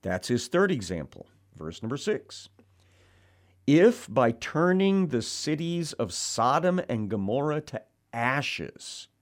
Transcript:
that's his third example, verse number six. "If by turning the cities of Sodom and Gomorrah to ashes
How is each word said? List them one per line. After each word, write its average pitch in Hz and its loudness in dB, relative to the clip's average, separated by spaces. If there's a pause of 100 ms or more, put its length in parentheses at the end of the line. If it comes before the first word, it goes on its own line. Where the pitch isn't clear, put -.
that's 92 -2
his 120 0
third 185 2
example, 87 -6 (280)
verse 82 -10
number 113 -4
six. - -6 (1160)
"If 180 6
by 120 4
turning 185 2
the 123 0
cities 165 -4
of 98 -4
Sodom 160 0
and 107 -2
Gomorrah 123 -2
to - -10 (320)
ashes 120 -4 (120)